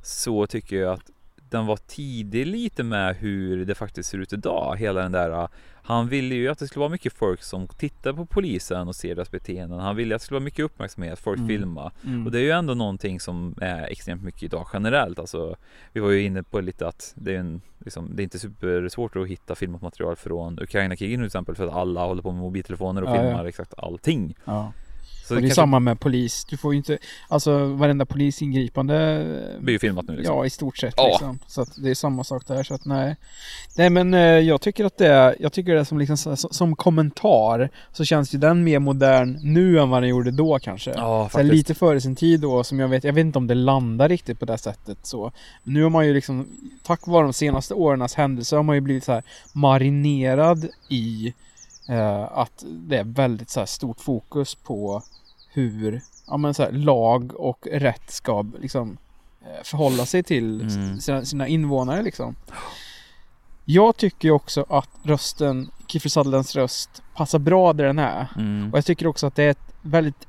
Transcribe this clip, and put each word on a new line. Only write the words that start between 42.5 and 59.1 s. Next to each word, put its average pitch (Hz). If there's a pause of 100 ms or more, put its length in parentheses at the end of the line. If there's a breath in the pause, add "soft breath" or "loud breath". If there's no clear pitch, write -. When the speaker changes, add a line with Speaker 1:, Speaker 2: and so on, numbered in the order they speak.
Speaker 2:
som 135
jag 131
vet, 131
jag 143
vet 160
inte 147
om 127
det 120
landar 127
riktigt 170
på -
det 113
sättet, -
så. 117 (300 loud breath)
Nu 143
har 160
man 160
ju, 143
liksom, 135 (340)
tack -
vare 175
de 139
senaste 143
årens 139
händelser 135
har 151
man 151
ju 143
blivit 135
så 131
här 117 (300 loud breath)
marinerad 143 (220)
i, 113 (540 soft breath)
eh, 107 (160)
att -
det 151
är 101
väldigt 117
så 127
här 98
stort -
fokus 135
på 104 (520)
hur, 110 (260)
ja, -
men, 143
så 147
här, 120
lag 127
och -
rätt 139
ska, 104 (140)
liksom, 117 (460)